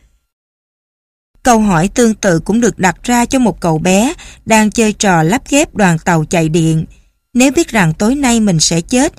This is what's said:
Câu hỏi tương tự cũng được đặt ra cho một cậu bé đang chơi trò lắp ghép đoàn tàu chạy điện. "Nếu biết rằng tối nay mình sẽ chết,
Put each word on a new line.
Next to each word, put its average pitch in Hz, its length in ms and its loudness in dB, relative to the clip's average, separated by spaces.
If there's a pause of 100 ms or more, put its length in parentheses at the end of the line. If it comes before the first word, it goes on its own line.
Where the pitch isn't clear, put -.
(1400)
Câu 233 180 2
hỏi 196 280 2
tương 226 260 0
tự 170 260 0
cũng 202 200 -2
được 233 180 0
đặt - 240 0
ra 240 240 0
cho 269 120 -2
một 226 220 0
cậu 160 180 -2
bé 196 360 0 (320)
đang 214 240 2
chơi 214 220 0
trò 185 300 0
lắp 190 280 0
ghép 285 240 0
đoàn 175 240 0
tàu 165 260 -2
chạy 160 240 -2
điện. 160 360 0 (500)
"Nếu 262 180 2
biết 330 160 -2
rằng 175 260 0
tối 214 200 -2
nay 247 260 0
mình 190 200 0
sẽ 170 200 -2
chết, 254 380 -2